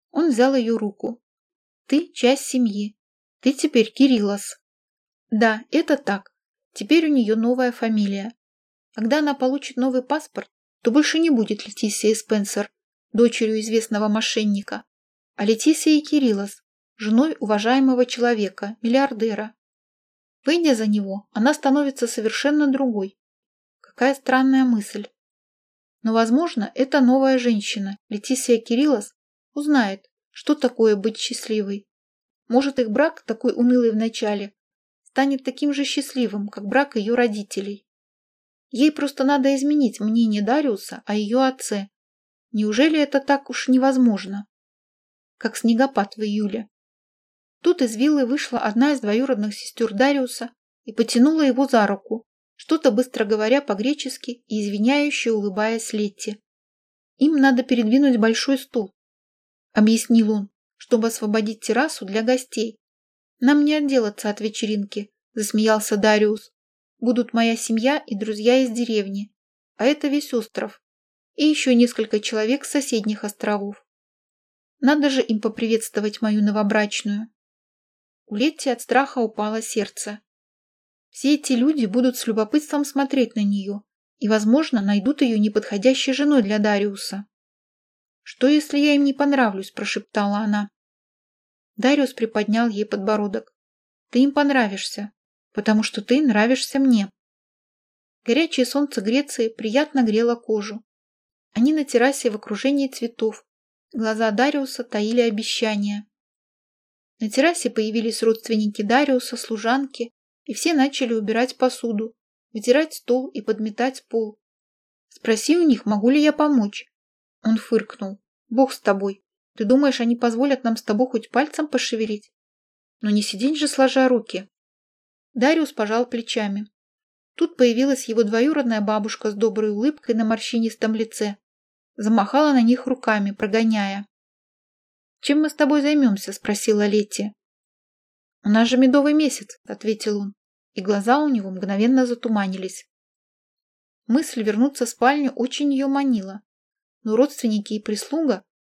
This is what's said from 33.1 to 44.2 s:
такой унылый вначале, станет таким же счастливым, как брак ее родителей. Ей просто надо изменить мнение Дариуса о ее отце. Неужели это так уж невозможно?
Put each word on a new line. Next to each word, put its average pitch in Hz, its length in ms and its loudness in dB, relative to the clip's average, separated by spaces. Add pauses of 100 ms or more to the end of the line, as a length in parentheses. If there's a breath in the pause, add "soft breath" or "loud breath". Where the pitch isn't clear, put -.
такой 233 320 -2
унылый 240 380 2
вначале, 214 600 -4 (500)
станет 269 400 -2
таким 285 280 -2
же 277 120 -2
счастливым, 220 640 -4
как 208 160 -12
брак 254 320 0
ее 220 180 -2
родителей. 208 720 -4 (840)
Ей 277 200 2
просто 277 340 -4
надо 277 300 2
изменить 277 460 0
мнение 214 420 0
Дариуса 240 600 -2
о 208 100 -4
ее 214 280 0
отце. 233 460 -4 (600)
Неужели 226 480 2
это 285 220 0
так 277 300 -2
уж - 180 -6
невозможно? 240 800 2 (880)